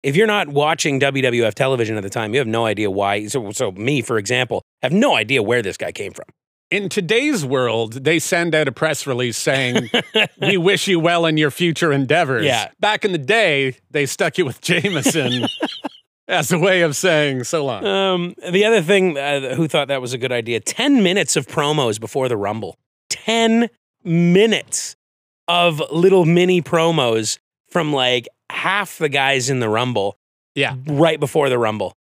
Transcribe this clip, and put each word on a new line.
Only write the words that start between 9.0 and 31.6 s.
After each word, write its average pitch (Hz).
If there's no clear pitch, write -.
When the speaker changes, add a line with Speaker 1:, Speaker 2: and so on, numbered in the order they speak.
Speaker 2:
release 123
saying, 131
Speaker 1:
<laughs> -
Speaker 2:
"We 196
wish 180
you 175
well 170
in 160
your 151
future 165
endeavors." 139
Speaker 1:
Yeah. 113
Speaker 2:
Back 208
in 196
the 170
day, 143
they 143
stuck 170
you 170
with -
Jameson 160
Speaker 1:
<laughs> -
Speaker 2:
as 170
a 180
way 185
of 156
saying 147
so 160
long. 113
Speaker 1:
Um, 190
the 196
other 220
thing, 180
uh, 139
who 156
thought 143
that 139
was 123
a 123
good 123
idea, 117
ten 262
minutes 180
of 151
promos 143
before 127
the 110
Rumble. 104
Ten 226
minutes 180
of 170
little 180
mini 180
promos 143
from, 160
like, 123
half 196
the 156
guys 135
in 131
the 113
Rumble 107
Speaker 2:
Yeah. 135
Speaker 1:
right 156
before 143
the 123
Rumble. 107